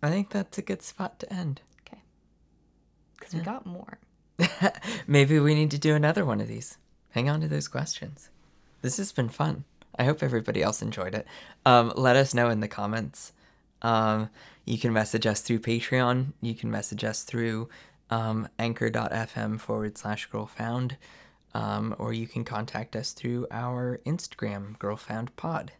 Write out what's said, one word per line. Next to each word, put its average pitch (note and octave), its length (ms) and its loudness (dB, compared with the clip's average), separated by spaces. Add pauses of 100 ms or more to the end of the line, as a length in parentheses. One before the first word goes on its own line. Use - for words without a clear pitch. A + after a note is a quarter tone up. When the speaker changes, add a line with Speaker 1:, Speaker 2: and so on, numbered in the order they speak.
Speaker 1:
I D3 80 2
think G3 180 0
that's G3 300 -4
a - 20 -6
good - 220 -4
spot - 360 -8
to - 140 -10
end. E3 280 -4 (200)
Speaker 2:
Okay. - 200 -20 (1160)
'Cause - 140 -18
we E3 60 -4
Speaker 1:
Yeah. E3 60 -6
Speaker 2:
got A3+ 200 -8
more. F3+ 320 -14 (400)
Speaker 1:
<laughs> F#3 720 0
Maybe C#3+ 320 8
we D3 160 6
need D3+ 160 4
to C#3+ 80 -2
do D3+ 160 6
another D3+ 280 4
one A2+ 180 0
of A2 60 -4
these. A2+ 300 -10 (340)
Hang B2 160 0
on D3+ 140 2
to D#3 60 -2
those D3 200 -2
questions. - 640 -8 (540)
This B2+ 140 0
has G3 140 -2
been A#2+ 180 0
fun. D3 340 -2 (340)
I - 60 2
hope D3+ 180 2
everybody A2 400 0
else G#2+ 220 0
enjoyed G2+ 320 -4
it. G#2+ 100 -4 (400)
Um, A#2+ 300 8
let B2+ 200 6
us C3+ 200 4
know A#2+ 160 4
in G#2+ 80 0
the G#2 80 -2
comments. G#2 680 -6 (480)
Um, A2 480 2 (360)
you A#2 120 -2
can A#2 160 2
message A2 320 2
us G#2+ 160 2
through A#2 200 2
Patreon. B2+ 800 2
You A#2 120 -2
can A2 160 -4
message G#2+ 340 -4
us A2 200 -2
through, A#2 440 -2 (440)
um, A2 360 0 (120)
anchor A#2 320 0
dot A2+ 200 -2
F A2+ 240 -4
M A2 220 -2
forward G#2+ 400 -4
slash G#2+ 300 -6
girl G#2+ 180 -6
found. B2 520 -4 (580)
Um, G#2+ 420 -2
or A2+ 160 -4
you A2+ 140 -4
can - 160 -6
contact A2 520 -6
us A2 180 -6
through A#2+ 360 -4
our B2 560 -4
Instagram, G#2+ 720 -6
Girl G#2 200 -4
Found A2+ 380 -8
Pod. - 440 -6